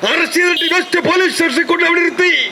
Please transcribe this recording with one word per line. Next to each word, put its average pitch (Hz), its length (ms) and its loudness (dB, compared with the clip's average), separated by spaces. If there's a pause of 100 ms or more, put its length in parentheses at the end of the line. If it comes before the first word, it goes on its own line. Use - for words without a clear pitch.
(120)
അറസ്റ്റ് 330 300 0
ചെയ്തിട്ട് 339 340 0
വെസ്റ്റ് 359 320 0
പോലീസ് 349 280 2
സ്റ്റേഷനിൽ 330 360 0
കൊണ്ട് 339 160 0
അവിടെ 339 180 0
ഇരുത്തി. 349 300 0 (160)